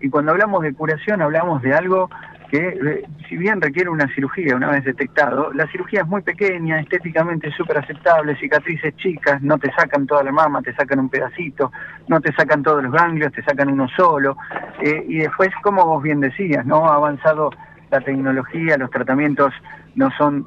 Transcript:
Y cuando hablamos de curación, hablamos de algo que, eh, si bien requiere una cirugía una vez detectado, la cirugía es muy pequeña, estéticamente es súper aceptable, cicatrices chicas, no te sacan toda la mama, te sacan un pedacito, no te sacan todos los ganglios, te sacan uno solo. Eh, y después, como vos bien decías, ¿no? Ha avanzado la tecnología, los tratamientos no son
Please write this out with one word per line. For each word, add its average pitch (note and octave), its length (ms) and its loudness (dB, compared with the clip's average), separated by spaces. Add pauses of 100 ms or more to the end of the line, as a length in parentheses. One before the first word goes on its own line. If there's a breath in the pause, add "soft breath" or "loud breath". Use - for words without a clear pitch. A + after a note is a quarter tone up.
Y C#3 80 -2
cuando D3+ 240 2
hablamos G3 300 2
de D3+ 100 -2
curación, D#3 480 -2
hablamos D#3 420 0
de C3 120 2
algo F#3 340 2 (420 loud breath)
que, D#3+ 180 0 (160)
eh, D3+ 200 -2 (240)
si - 80 -10
bien G3 240 0
requiere E3+ 300 0
una D#3 240 0
cirugía C3+ 420 -2
una D3 140 0
vez C#3 120 2
detectado, C3+ 720 0
la D3+ 160 -2
cirugía F#3 320 -4
es E3+ 60 -2
muy F#3+ 160 -2
pequeña, E3+ 580 -2
estéticamente E3 680 -2
es C#3+ 60 -8
súper E3 240 -2
aceptable, D3+ 580 2
cicatrices D3+ 600 -2
chicas, C#3+ 460 0
no D3+ 160 2
te C#3 140 -2
sacan C#3+ 340 0
toda C#3+ 180 2
la C3+ 80 -4
mama, D3 300 2
te B2 120 -8
sacan C#3 240 0
un C3 120 0
pedacito, C3+ 600 -4 (380 loud breath)
no D#3+ 120 4
te D3 120 -2
sacan D3+ 300 2
todos D3 200 2
los B2+ 100 -2
ganglios, D#3+ 400 2
te C#3 100 -10
sacan C#3 280 0
uno C#3 180 2
solo. C#3 480 2 (440 loud breath)
Eh, D3+ 260 -2
y D#3+ 120 -4
después, D#3+ 320 0 (120)
como G3 220 4
vos D#3+ 180 0
bien D3 180 0
decías, C#3 460 -2
¿no? D#3 240 4
Ha D3 60 6
avanzado D3+ 560 0 (380 loud breath)
la C3+ 100 2
tecnología, C3+ 760 0
los C3 140 -2
tratamientos C#3 600 0 (420 loud breath)
no C3+ 180 2
son C#3+ 340 0